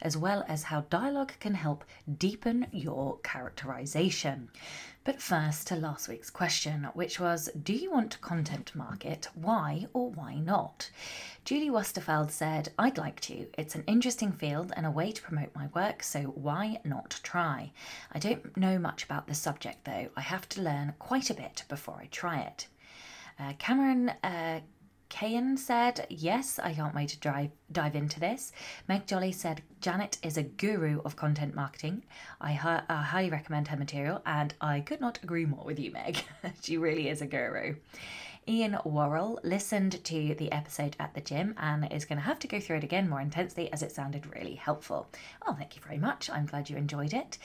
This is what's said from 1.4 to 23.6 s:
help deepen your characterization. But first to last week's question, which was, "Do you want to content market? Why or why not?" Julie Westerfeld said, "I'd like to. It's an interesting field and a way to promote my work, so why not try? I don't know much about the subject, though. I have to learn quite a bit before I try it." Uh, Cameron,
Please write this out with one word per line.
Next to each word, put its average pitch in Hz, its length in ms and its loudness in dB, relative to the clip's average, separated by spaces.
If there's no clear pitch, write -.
help 151 320 0
deepen 233 560 2
your 139 460 -2
characterization. 135 1300 0
But 269 160 0
first 156 460 2
to 180 100 0
last 151 320 -4
week's - 200 -10
question, 151 640 0
which - 240 -2
was, 170 320 2
"Do - 80 2
you 311 180 0
want 233 220 4
to - 60 -8
content 151 580 -2
market? 143 600 -6
Why 165 580 0
or 247 180 0
why 139 240 -8
not?" 160 560 0
Julie 294 240 2
Westerfeld 156 600 2
said, 156 480 0
"I'd 254 200 4
like - 240 -4
to. - 260 -6
It's 156 160 -4
an - 140 -6
interesting 226 460 6
field 151 420 -2
and 160 100 0
a 156 60 2
way 170 220 2
to - 80 -8
promote 151 340 -2
my 143 120 -4
work, 180 360 0
so 143 200 -2
why 151 600 -2
not - 400 -4
try? 147 480 0
I 147 80 -4
don't - 380 0
know 185 200 6
much - 280 -2
about - 220 -4
the 147 60 -4
subject, - 520 -4
though. 104 320 -4
I - 40 -2
have 185 280 -4
to 196 120 -4
learn 147 380 0
quite 262 300 2
a - 40 0
bit - 360 -8
before - 320 -8
I - 60 -16
try 165 340 -2
it." - 260 -8
Uh, 139 180 -6
Cameron, 254 520 6